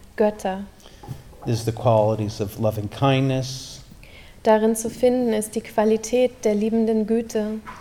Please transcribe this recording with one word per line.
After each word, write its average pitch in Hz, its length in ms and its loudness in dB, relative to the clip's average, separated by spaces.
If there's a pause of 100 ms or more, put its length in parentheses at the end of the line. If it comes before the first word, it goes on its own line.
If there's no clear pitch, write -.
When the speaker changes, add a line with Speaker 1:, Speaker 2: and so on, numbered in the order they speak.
(180)
Speaker 1:
Götter. 202 480 -2 (800)
Speaker 2:
This 117 140 0
is 113 60 -8
the 113 60 0
qualities 110 680 2
of 101 180 -6
loving 107 300 -2
kindness, 131 920 -2 (640)
Speaker 1:
Darin 220 320 4
zu 226 140 -6
finden 247 440 2
ist 214 220 -4
die 220 60 -2
Qualität 220 840 0
der 214 120 2
liebenden 220 520 2
Güte, 220 520 -2 (220)